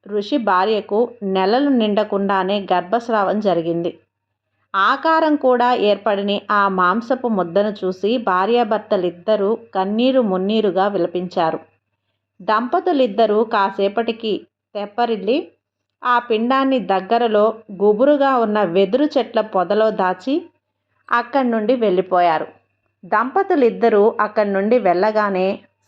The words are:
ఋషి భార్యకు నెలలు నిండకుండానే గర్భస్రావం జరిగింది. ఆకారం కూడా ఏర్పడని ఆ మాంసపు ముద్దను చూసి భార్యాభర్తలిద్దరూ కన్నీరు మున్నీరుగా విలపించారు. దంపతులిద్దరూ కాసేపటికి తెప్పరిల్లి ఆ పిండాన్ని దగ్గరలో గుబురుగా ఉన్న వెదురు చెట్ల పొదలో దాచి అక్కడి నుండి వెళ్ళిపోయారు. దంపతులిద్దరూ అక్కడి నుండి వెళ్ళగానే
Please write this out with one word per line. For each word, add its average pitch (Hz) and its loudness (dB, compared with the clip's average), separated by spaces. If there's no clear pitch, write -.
ఋషి 208 -2
భార్యకు 202 0
నెలలు 196 2
నిండకుండానే 202 0
గర్భస్రావం 202 0
జరిగింది. 170 -2
ఆకారం 302 2
కూడా 247 2
ఏర్పడని 202 0
ఆ 202 2
మాంసపు 202 0
ముద్దను 196 0
చూసి 185 -2
భార్యాభర్తలిద్దరూ 202 0
కన్నీరు 226 0
మున్నీరుగా 196 0
విలపించారు. 180 -2
దంపతులిద్దరూ 233 0
కాసేపటికి 214 -2
తెప్పరిల్లి 220 -4
ఆ 247 0
పిండాన్ని 247 0
దగ్గరలో 214 0
గుబురుగా 254 2
ఉన్న 214 0
వెదురు 196 2
చెట్ల 226 0
పొదలో 208 0
దాచి 202 -4
అక్కడి 240 0
నుండి 226 0
వెళ్ళిపోయారు. 185 2
దంపతులిద్దరూ 226 2
అక్కడి 208 -2
నుండి 202 0
వెళ్ళగానే 196 0